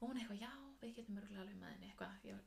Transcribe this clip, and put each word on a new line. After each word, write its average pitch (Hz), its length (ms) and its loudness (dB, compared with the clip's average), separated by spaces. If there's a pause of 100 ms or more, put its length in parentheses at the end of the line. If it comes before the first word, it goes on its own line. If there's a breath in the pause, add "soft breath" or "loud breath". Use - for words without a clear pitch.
Og 240 100 6
hún 262 80 4
eitthvað, 214 220 4
„Já, 233 100 0 (300)
við 233 160 -2
getum 208 220 0
örugglega 202 240 -2
alveg 196 140 -2
með 180 160 -2
henni,“ 190 200 -4
eitthvað, 190 320 0
ég, - 220 -2